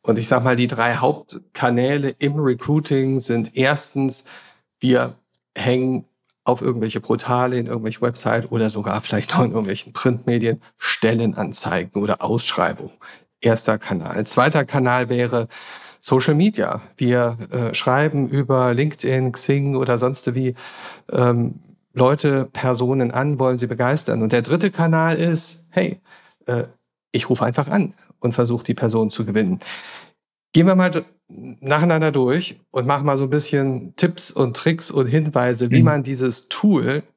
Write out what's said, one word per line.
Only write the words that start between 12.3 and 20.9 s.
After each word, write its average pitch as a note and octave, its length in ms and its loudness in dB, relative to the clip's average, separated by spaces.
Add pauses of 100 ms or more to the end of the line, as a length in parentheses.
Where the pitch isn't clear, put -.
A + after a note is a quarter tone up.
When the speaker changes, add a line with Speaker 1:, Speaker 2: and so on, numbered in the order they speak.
Speaker 1:
Erster A2 380 2
Kanal. F#2+ 480 -6
Zweiter D3 380 2
Kanal B2+ 460 0
wäre A#2+ 380 0 (520)
Social C3 340 2
Media. D3+ 480 0 (140)
Wir, A#2+ 420 0 (120)
äh, A2+ 240 -4
schreiben C#3 540 0
über B2+ 460 2
LinkedIn, C3 580 0
Xing C#3 440 0
oder B2 220 0
sonst B2+ 360 -2
wie, B2+ 200 0 (580)